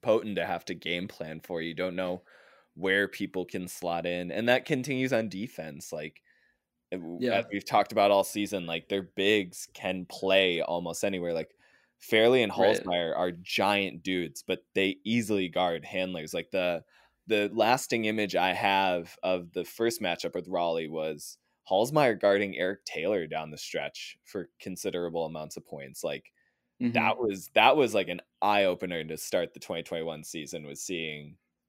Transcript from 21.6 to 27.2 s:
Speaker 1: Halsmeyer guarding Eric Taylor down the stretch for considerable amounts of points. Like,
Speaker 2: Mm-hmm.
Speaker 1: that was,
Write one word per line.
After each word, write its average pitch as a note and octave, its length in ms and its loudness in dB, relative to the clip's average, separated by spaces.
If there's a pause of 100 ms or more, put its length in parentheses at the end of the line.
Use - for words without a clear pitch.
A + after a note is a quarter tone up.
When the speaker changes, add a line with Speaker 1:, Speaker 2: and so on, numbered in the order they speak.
Speaker 1:
Halsmeyer C#3 500 4
guarding G2+ 360 4
Eric F#2 300 -2
Taylor F2 400 0
down D#2 240 -6
the D2+ 80 -12
stretch - 640 -8
for - 260 -10 (100)
considerable F2 640 -4
amounts D#2 320 -10
of D#2+ 80 -14
points. C#2 380 -12
Like, D2 280 -6 (480)
Speaker 2:
Mm-hmm. B2 120 0
Speaker 1:
that F#2+ 260 2
was, G2+ 380 -2